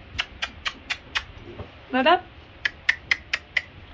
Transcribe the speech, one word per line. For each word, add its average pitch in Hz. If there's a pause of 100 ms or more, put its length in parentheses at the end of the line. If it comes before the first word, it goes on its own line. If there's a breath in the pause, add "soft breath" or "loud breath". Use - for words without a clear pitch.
(1900)
Load 254
up. 359 (1700)